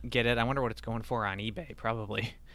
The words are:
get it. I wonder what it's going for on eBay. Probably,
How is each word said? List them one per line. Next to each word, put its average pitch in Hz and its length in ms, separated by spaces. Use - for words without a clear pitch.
get 117 160
it. 120 120
I 117 60
wonder 135 180
what 117 100
it's - 100
going 113 200
for 110 240
on 98 140
eBay. 104 360
Probably, 110 600